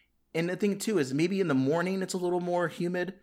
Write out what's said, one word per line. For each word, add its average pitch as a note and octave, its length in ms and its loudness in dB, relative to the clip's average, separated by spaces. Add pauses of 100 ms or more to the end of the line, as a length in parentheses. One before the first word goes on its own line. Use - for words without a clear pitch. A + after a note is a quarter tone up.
(340)
and E3+ 160 0
the F#3 60 -4
thing G3 220 0
too G#3 200 0
is C3+ 160 0
maybe F3+ 260 2
in F3 80 2
the C#3 60 2
morning E3+ 480 2
it's F#3 100 -6
a F#3+ 60 -2
little F3 220 0
more F3 280 0
humid F3+ 540 -4